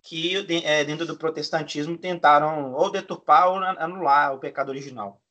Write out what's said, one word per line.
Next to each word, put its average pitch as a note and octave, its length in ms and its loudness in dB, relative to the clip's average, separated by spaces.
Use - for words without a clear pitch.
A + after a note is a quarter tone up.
que, F3 400 -4
de-, E3+ 200 -2
é, D3+ 220 2
dentro D#3 220 -4
do D3+ 100 -8
protestantismo, D3+ 800 -4
tentaram D3+ 760 2
ou F3 180 0
deturpar F3+ 580 2
ou F#3+ 80 0
an-, F#3+ 220 -4
anular D3 560 0
o C3+ 40 -12
pecado C#3 300 -6
original, C3 500 -12